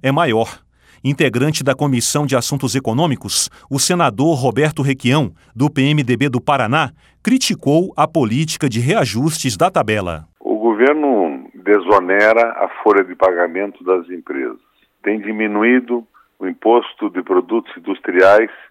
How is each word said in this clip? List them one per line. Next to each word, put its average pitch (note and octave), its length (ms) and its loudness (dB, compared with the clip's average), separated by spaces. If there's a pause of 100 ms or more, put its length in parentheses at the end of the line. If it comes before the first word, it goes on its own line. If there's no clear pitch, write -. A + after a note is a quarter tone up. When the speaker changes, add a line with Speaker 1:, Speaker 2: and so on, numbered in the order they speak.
Speaker 1:
é C3+ 80 0
maior. A#2 480 0 (460)
Integrante C#3 600 0
da C3 100 2
Comissão C#3+ 500 0
de C3 80 -4
Assuntos A#2+ 420 -2
Econômicos, C3 720 -2 (200)
o C#3 80 -4
senador D3+ 580 0
Roberto C#3 460 -2
Requião, C3 520 0 (200)
do C3+ 160 0
P D3 120 -4
M D3 200 2
D B2 140 0
B C3+ 140 0
do B2 100 -2
Paraná, C3+ 520 0 (300)
criticou F#3+ 760 0
a D3+ 100 2
política D3+ 600 -2
de A2 100 -4
reajustes C3 800 -2
da E3+ 120 2
tabela. G2+ 560 -2 (140)
Speaker 2:
O - 180 -4
governo A2+ 920 0 (120)
desonera G2+ 880 4
a - 180 -2 (120)
folha G2 220 4
de F2+ 120 -10
pagamento F2+ 680 0
das F2+ 260 0
empresas. C#2 500 -8 (440)
Tem G#2+ 160 -2
diminuído A2 880 -2 (340)
o F#2+ 80 -8
imposto A2 640 0
de F2+ 120 -8
produtos F#2 560 -2
industriais F#2+ 720 2 (220)